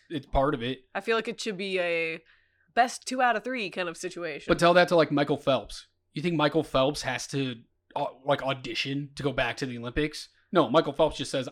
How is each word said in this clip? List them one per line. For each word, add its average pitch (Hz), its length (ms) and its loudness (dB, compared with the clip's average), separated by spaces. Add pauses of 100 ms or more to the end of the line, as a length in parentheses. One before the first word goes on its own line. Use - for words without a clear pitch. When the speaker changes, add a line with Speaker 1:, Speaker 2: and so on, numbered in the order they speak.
Speaker 1:
it's 147 180 -8
part 143 280 2
of 117 80 -4
it. 127 180 -4 (140)
Speaker 2:
I 147 60 -4
feel 226 160 -2
like 226 120 -2
it 226 120 -8
should 214 180 -6
be 190 200 -2
a 170 420 -2 (540)
best 240 320 2
two 254 140 -2
out 240 160 4
of 208 80 -6
three 240 260 -6
kind 180 180 -6
of 165 80 -10
situation. 170 520 -10
Speaker 1:
But 170 100 2
tell 175 160 6
that 175 140 8
to, 175 80 4
like, 156 160 6
Michael 143 240 2
Phelps. - 500 -2 (280)
You 151 80 -8
think 170 140 0
Michael 151 260 2
Phelps 139 400 0
has 127 260 -4
to, 131 280 -4 (380)
uh, 143 120 -2 (180)
like, 139 180 0
audition 139 720 -4
to 143 60 -10
go 139 100 -2
back 123 260 -2
to 139 80 -4
the 123 120 -8
Olympics? 135 500 -4 (240)
No, 147 180 4
Michael 151 220 4
Phelps 151 260 2
just 139 120 -6
says, 131 220 -2